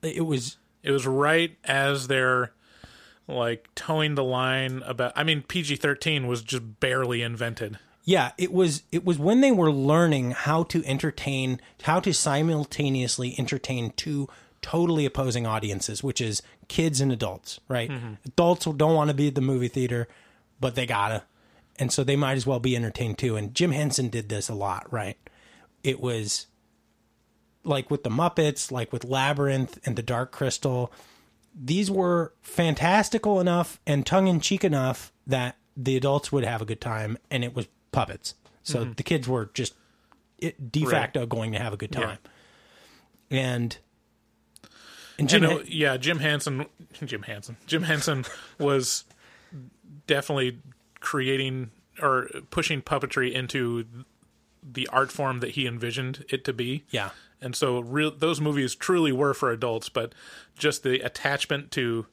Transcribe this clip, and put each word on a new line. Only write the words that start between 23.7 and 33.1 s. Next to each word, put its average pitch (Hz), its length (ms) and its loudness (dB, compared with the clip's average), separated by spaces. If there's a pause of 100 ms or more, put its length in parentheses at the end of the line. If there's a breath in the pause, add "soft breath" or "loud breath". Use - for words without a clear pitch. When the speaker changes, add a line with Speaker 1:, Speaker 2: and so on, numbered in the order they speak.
Speaker 1:
Henson 135 380 0
did 110 180 -4
this 104 220 -4
a 107 60 -6
lot, 98 360 -4
right? 104 260 -4 (680 loud breath)
It 131 180 -2
was, 113 460 -4 (1160)
like, 139 280 -2
with 143 120 -2
the 123 60 -2
Muppets, 151 600 0
like, 123 200 -4
with 120 140 -6
Labyrinth 135 800 0
and 123 100 -2
the 113 80 -4
Dark 123 280 -2
Crystal. 127 600 -2 (640 loud breath)
These 175 360 0
were 175 500 2
fantastical 185 960 2